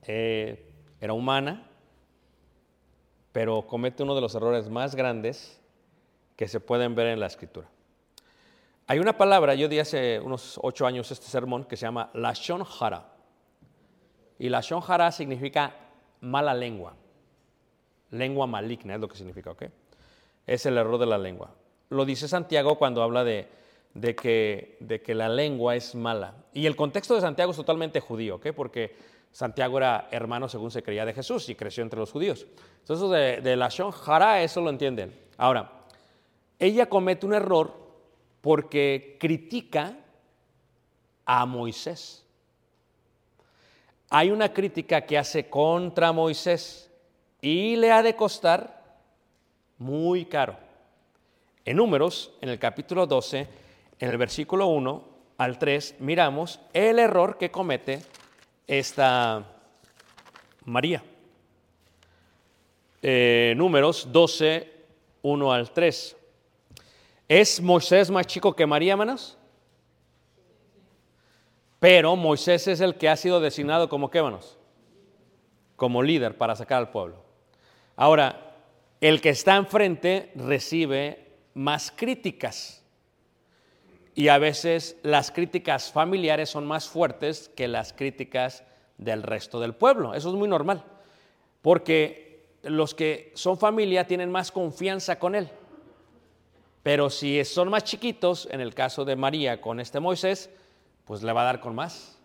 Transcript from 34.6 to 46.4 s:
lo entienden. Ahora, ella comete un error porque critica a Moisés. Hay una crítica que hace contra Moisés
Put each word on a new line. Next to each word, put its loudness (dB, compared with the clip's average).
lo -2
entienden. -6
Ahora, 0
ella 4
comete 0
un 0
error 0
porque 0
critica -4
a 2
Moisés. -8
Hay 4
una 2
crítica -2
que 0
hace -4
contra 2
Moisés -2